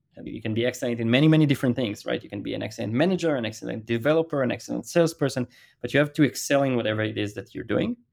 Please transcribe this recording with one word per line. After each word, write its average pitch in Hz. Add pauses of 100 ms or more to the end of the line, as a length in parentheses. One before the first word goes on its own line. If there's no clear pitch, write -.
(160)
And -
you -
can 110
be 117
excellent 120
in 113
many, 135
many 156
different 131
things, 113
right? 117
You -
can 104
be 113
an 110
excellent 110
manager, 165
an 117
excellent 110
developer, 147
an 120
excellent 120
salesperson, 139 (340)
but 123
you 139
have 147
to 156
excel 139
in 131
whatever 107
it 107
is 104
that -
you're -
doing. 208 (160)